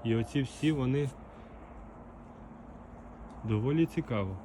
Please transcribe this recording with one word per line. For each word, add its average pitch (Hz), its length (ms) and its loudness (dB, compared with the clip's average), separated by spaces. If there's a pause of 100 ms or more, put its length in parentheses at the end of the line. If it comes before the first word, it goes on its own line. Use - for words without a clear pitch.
І 113 120 6
оці 113 260 4
всі 147 300 2
вони 139 380 4 (2250)
доволі 123 420 4
цікаво. 104 600 0